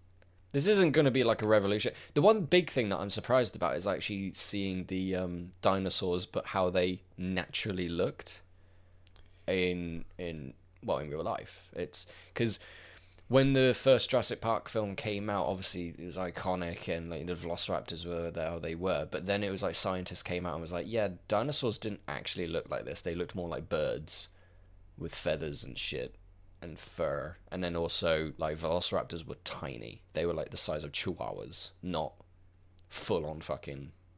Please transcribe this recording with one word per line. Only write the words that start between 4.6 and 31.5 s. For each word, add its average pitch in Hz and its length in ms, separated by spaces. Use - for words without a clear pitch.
the, 95 280
um, 87 460
dinosaurs, 95 680
but - 200
how 92 240
they 92 320
naturally 92 680
looked 90 520
in, 87 580
in, 80 380
well, 90 160
in 76 120
real 78 120
life. - 520
It's - 320
'cause 117 240
when 135 240
the 131 220
first 127 360
Jurassic 120 300
Park 113 300
film 101 260
came 104 320
out, 104 180
obviously 92 520
it 85 80
was 87 100
iconic 90 720
and, 85 220
like, 80 160
the 87 80
velociraptors 85 720
were 85 240
there, 82 200
how 85 80
they 82 160
were. 82 360
But 85 160
then 101 180
it 98 60
was 95 120
like 87 120
scientists 92 480
came 90 240
out 82 80
and 82 80
was 82 100
like, 87 160
"Yeah, 110 220
dinosaurs 120 500
didn't 104 300
actually 73 380
look 82 240
like 57 160
this. 71 160
They 85 120
looked 87 200
more 87 140
like 82 200
birds 73 600
with 80 180
feathers 78 480
and 64 160
shit - 360
and 78 160
fur." 73 580
And 92 100
then 85 140
also, 80 600
like, 78 180
velociraptors 82 720
were - 180
tiny. 58 560
They 80 100
were, 85 100
like, 78 160
the - 60
size 78 280
of 76 80
chihuahuas, 53 800